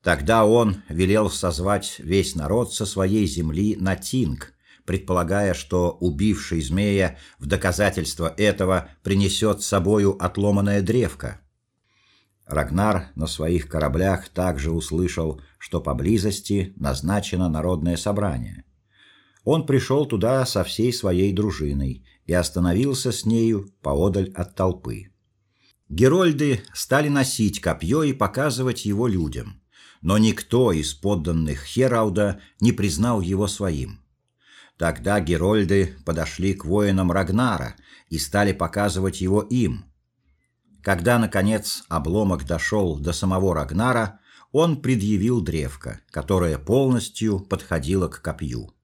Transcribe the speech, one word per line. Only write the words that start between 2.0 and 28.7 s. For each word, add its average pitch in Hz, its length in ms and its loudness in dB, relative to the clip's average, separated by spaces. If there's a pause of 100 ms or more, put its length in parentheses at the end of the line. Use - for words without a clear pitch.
народ 90 380 -2
со 107 120 -4
своей 95 420 0
земли 82 480 0
на 92 200 -2
тинг, 95 580 -4 (320)
предполагая, 90 680 0
что 87 460 0
убивший 90 640 0
змея 95 560 0 (220)
в 71 60 -12
доказательство 90 920 -2
этого 95 500 2 (160)
принесёт 98 580 0
с - 60 -6
собою 98 560 2
отломанное 101 580 2
древко. 107 600 -2 (1040)
Рагнар 87 680 0
на 76 120 -4
своих 82 400 -2
кораблях 80 640 0
также 82 420 -2
услышал, 82 680 -2 (180)
что 82 220 -6
поблизости 95 960 -2
назначено 87 720 -2
народное 82 480 0
собрание. 90 680 -4 (800)
Он 147 220 2
пришёл 135 400 2
туда 123 400 0
со 95 180 -2
всей 117 300 0
своей 95 400 2
дружиной 73 720 -2 (200)
и - 80 -2
остановился 90 800 0
с - 140 -6
нею 113 440 2 (120)
поодаль 87 520 0
от - 220 -8
толпы. 92 540 -4 (800)
Герольды 139 720 4 (120)
стали 147 360 0
носить 135 500 0
копьё 110 440 0
и 139 100 0
показывать 127 720 -2